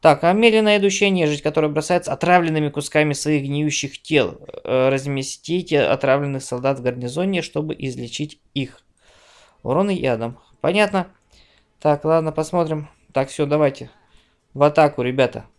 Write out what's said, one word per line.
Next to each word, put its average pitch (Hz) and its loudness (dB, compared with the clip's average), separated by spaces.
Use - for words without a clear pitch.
Так, 151 4
а 226 4
медленно 214 4
идущая 196 2
нежить, 151 0
которая 151 0
бросается 156 -2
отравленными 160 2
кусками 151 0
своих 143 -2
гниющих 147 -4
тел. 131 0
Э, 131 2
разместите 139 -2
отравленных 139 0
солдат 131 -4
в - -12
гарнизоне, 127 -4
чтобы 151 -6
излечить 127 -10
их. - -6
Урон 170 0
ядом. 123 -2
Понятно. 196 0
Так, 147 0
ладно, 160 2
посмотрим. 156 -2
Так, 135 -2
всё, 147 -4
давайте. 143 0
В 135 0
атаку, 147 4
ребята. 123 0